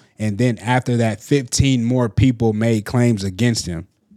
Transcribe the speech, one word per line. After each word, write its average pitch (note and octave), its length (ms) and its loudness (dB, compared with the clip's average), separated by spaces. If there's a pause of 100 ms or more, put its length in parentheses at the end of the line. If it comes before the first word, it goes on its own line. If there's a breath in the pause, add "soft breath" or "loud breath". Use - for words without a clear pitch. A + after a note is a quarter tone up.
(200 soft breath)
And G#2+ 180 -2
then A#2+ 220 0
after B2 380 0
that, A2 240 -2
fifteen C3 640 0
more A#2+ 260 0
people A#2 440 2
made A2 320 0
claims A#2+ 380 0
against G#2+ 420 -2
him. F2 220 -10 (300)